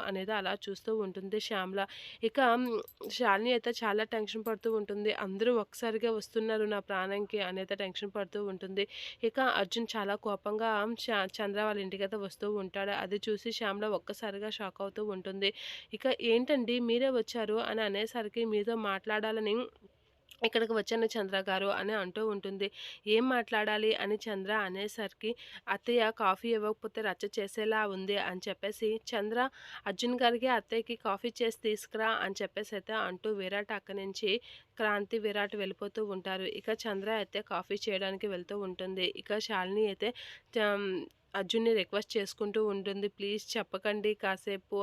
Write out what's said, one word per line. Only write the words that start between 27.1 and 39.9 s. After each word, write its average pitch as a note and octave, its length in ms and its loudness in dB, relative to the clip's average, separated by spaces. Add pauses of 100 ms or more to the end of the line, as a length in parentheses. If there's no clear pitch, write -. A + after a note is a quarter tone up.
చేసేలా G#3+ 560 0
ఉంది" F#3+ 320 -2
అని F#3 220 -2
చెప్పేసి G#3+ 480 -2 (180)
చంద్ర A3 300 0 (480)
అర్జున్ A#3 320 0
గారికి, A#3+ 320 4
"అత్తయ్యకి A3+ 500 0
కాఫీ G#3+ 340 -2
చేసి A3+ 280 0
తీసుకురా" A3 480 0 (100)
అని F#3+ 180 -2
చెప్పేసి G#3 360 -6
అయితే G#3+ 260 -4
అంటూ F#3 360 -4
విరాట్ G3 360 -4
అక్కడి G3 260 -6
నుంచి, G3 340 -2 (440)
క్రాంతి, G#3 440 0
విరాట్ G#3 360 0
వెళ్ళిపోతూ G3+ 540 -4
ఉంటారు. F#3+ 460 -4
ఇక G#3 140 -4 (100)
చంద్ర G3+ 360 -2
అయితే G3+ 320 -4
కాఫీ G3 340 -2
చేయడానికి G3 460 -2
వెళ్తూ F#3 340 -4
ఉంటుంది. F#3 460 -2 (100)
ఇక G#3 240 -2
శాలిని G3 440 2
అయితే G3+ 240 0 (420)